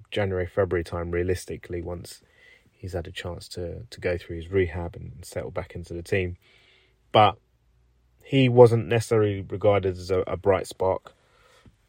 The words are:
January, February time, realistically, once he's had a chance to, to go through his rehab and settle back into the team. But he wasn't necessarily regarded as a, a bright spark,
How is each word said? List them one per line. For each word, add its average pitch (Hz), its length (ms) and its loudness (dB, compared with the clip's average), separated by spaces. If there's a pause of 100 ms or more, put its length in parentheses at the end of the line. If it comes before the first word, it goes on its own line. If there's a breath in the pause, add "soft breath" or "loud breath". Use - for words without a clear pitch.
(120)
January, 95 360 -2
February 90 360 0
time, 85 280 -8
realistically, 87 720 -4
once 87 400 -14 (500 soft breath)
he's 92 220 -12
had 85 120 -6
a 95 60 -14
chance 87 380 -12
to, 85 400 -10
to - 100 -18
go 90 180 -2
through 85 200 -12
his 82 120 -12
rehab 87 460 -2
and 82 180 -14 (100)
settle - 280 -10
back - 240 -10
into 87 180 -12
the 85 80 -10
team. 90 360 -2 (720 soft breath)
But 104 260 6 (840)
he 135 240 4
wasn't 117 400 8
necessarily 107 540 0
regarded 95 560 2
as 90 120 -10
a, 92 120 0
a - 160 -6
bright 92 300 0
spark, - 460 -4 (760 soft breath)